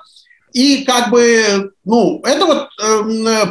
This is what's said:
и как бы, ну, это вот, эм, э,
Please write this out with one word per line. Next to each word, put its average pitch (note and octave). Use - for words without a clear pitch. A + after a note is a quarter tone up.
и C4+
как A#3
бы, A3
ну, G3+
это D4
вот, -
эм, A3
э, A3